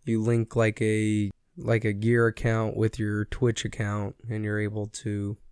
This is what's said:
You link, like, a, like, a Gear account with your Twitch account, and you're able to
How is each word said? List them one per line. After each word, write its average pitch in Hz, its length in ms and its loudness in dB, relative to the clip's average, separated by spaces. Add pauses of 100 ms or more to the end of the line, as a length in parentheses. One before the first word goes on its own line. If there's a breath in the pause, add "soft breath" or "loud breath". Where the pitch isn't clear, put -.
You 113 160 0
link, 117 340 2
like, 110 260 2
a, 107 500 2 (260)
like, 113 280 0
a 107 80 2
Gear 117 340 4
account 113 500 0
with 110 220 0
your 104 260 -2
Twitch - 400 0
account, 104 500 -4 (140)
and 110 140 -4
you're 107 160 -2
able 104 280 -4
to 104 500 -6 (140)